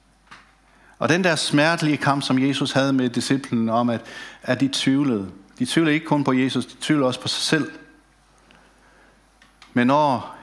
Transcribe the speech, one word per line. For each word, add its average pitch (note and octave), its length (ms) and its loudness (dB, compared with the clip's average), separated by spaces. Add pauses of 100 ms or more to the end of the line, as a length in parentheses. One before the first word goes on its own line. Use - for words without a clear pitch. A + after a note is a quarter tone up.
(1000)
Og - 100 0
den F3+ 160 2
der E3 120 4
smertelige D3+ 600 2
kamp, C#3 260 0
som C3 160 0
Jesus C3+ 340 0
havde C#3 200 2
med B2+ 180 2
disciplen A#2+ 580 -2
om, A#2+ 220 0
at, A2+ 160 -4 (360)
at B2 180 -2
de C#3 120 2
tvivlede. C3 580 0 (280)
De B2 80 -2
tvivlede D#3 280 2
ikke D#3+ 120 -4
kun D3 180 0
på C3 80 0
Jesus, B2+ 340 0
de - 140 -20
tvivlede D3 260 2
også B2 140 -2
på - 80 -6
sig - 140 -4
selv. C#3 300 0 (2000)
Men B2 140 2
når C#3 560 0